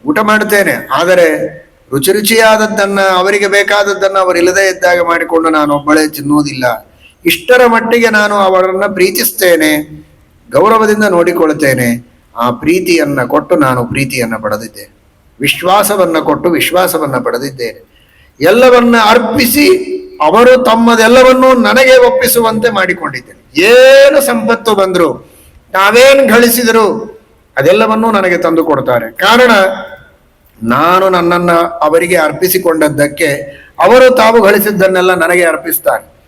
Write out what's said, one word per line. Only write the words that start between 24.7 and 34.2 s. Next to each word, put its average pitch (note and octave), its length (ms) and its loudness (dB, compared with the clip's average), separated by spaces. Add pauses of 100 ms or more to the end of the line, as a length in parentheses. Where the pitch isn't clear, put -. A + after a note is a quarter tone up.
ಬಂದ್ರು, F3+ 400 0 (580)
ತಾವೇನ್ A#3+ 560 2
ಗಳಿಸಿದ್ರು A3+ 920 0 (380)
ಅದೆಲ್ಲವನ್ನೂ G#3+ 540 0
ನನಗೆ F#3 280 -2
ತಂದು E3 260 -2
ಕೊಡ್ತಾರೆ. B2 480 -4
ಕಾರಣ A#3+ 380 2 (1120)
ನಾನು E3 460 0
ನನ್ನನ್ನ F3 440 0
ಅವರಿಗೆ E3+ 640 0
ಅರ್ಪಿಸಿಕೊಂಡದ್ದಕ್ಕೆ D#3 1120 -2 (500)
ಅವರು B3+ 380 4
ತಾವು A3+ 260 2